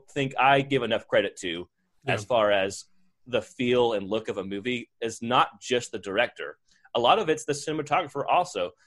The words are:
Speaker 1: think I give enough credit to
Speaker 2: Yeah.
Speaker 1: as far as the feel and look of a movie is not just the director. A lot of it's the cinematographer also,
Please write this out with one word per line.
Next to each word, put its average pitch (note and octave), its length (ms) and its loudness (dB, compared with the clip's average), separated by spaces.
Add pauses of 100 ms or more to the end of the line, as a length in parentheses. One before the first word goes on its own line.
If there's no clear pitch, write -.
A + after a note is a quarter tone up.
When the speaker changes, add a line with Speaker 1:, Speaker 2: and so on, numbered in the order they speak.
Speaker 1:
think C#3 300 -4
I C#3 220 6
give C#3 220 0
enough A2 240 -2
credit G#2 340 2
to F2 260 -6 (380)
Speaker 2:
Yeah. F#2+ 80 -2
Speaker 1:
as G2+ 120 -4
far G#2+ 260 2
as G2 340 0 (420)
the A#2+ 140 0
feel B2 520 0
and G2 140 -4
look A2 220 -4
of G2+ 80 -6
a F#2+ 60 -6
movie G#2 460 -6 (120)
is A2+ 200 -6
not B2 400 2
just A#2+ 300 -2
the A2 80 -8
director. F#2+ 580 -4 (380)
A A#2+ 40 2
lot C#3 200 6
of F#3+ 100 -4
it's D#3 160 -2
the D3 80 -2
cinematographer D3 720 -4
also, B2 440 0 (160)